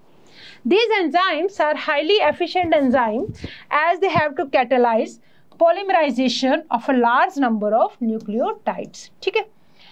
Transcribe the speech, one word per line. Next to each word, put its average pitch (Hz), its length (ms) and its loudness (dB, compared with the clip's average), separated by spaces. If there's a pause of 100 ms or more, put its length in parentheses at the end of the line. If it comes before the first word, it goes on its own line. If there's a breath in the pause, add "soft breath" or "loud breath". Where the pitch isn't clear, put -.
(680 loud breath)
These 427 300 4
enzymes 349 640 0
are 302 160 0
highly 311 460 0
efficient 330 560 0
enzyme 247 440 0 (540 loud breath)
as 330 240 0
they 381 140 2
have 302 200 0
to 349 100 -4 (100)
catalyze 247 600 0 (440 soft breath)
polymerization 320 1080 0 (100)
of 233 120 -6
a 262 80 2
large 247 480 2
number 214 320 -2
of 349 260 0
nucleotides, 220 1040 -6 (120)
ठीक - 160 -2
है? 427 80 -2 (460 soft breath)